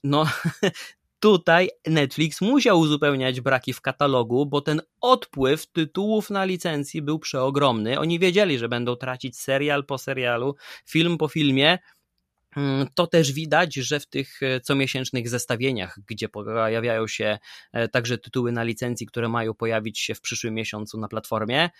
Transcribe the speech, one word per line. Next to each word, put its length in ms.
no, 220
<laughs> 40
tutaj 500
Netflix 540
musiał 380
uzupełniać 640
braki 320
w 80
katalogu, 680
bo 140
ten 200
odpływ 680
tytułów 640
na 140
licencji 580
był 160
przeogromny. 800
Oni 200
wiedzieli, 400
że 100
będą 280
tracić 420
serial 460
po 140
serialu, 560
film 320
po 100
filmie. 500
Mm, 380
to 120
też 260
widać, 420
że 260
w 60
tych, 360
e, 180
comiesięcznych 680
zestawieniach, 800
gdzie 220
pojawiają 800
się, 320
e, 160
także 300
tytuły 340
na 120
licencji, 420
które 220
mają 260
pojawić 440
się 160
w 60
przyszłym 340
miesiącu 460
na 80
platformie, 720